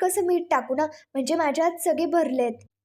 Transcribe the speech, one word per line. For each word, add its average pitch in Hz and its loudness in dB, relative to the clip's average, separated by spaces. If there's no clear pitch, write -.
कसं 370 0
मीठ 349 0
टाकू 262 0
ना, 302 0
म्हणजे 269 -2
माझ्या 320 0
हात 339 0
सगळे 330 0
भरलेत." 262 0